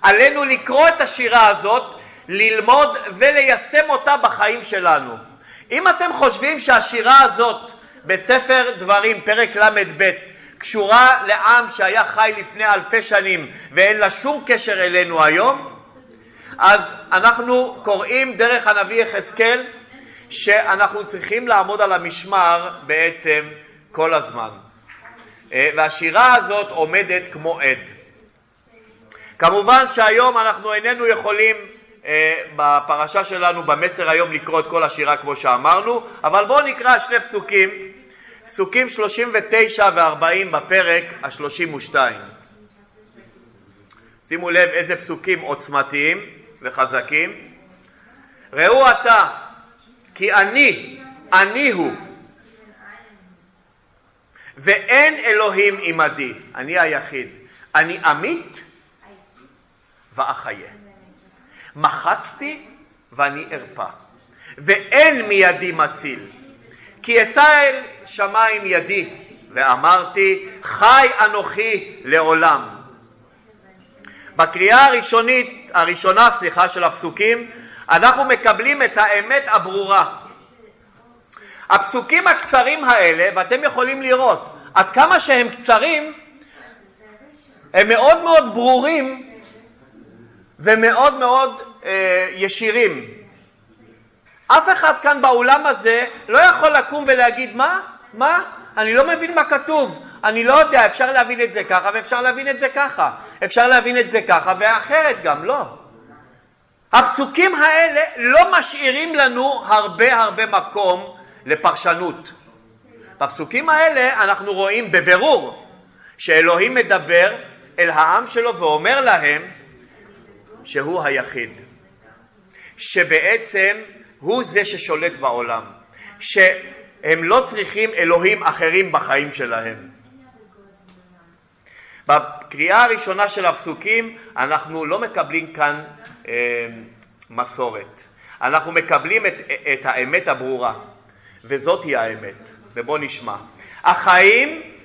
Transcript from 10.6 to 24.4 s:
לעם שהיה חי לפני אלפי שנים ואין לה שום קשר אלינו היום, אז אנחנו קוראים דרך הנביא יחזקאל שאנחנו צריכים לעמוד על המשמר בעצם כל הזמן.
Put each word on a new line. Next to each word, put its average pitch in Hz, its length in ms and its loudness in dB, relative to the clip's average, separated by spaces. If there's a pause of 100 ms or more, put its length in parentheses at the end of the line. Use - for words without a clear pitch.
לעם 214 440 2
שהיה 202 340 0
חי 220 320 0
לפני 208 300 -8
אלפי 208 360 0
שנים 190 480 -2 (220)
ואין 196 240 4
לה 208 140 2
שום 277 360 -6
קשר 220 380 0
אלינו 175 400 0
היום, 180 540 0 (800)
אז 202 220 6 (320)
אנחנו 240 720 0
קוראים 214 520 -2
דרך 233 300 0
הנביא 208 360 0
יחזקאל 226 640 -2 (680)
שאנחנו 202 760 0
צריכים 214 420 -8
לעמוד 202 320 0
על 196 120 0
המשמר 175 800 -2 (160)
בעצם 156 640 -2 (440)
כל 160 220 -2
הזמן. 117 360 -6 (1000)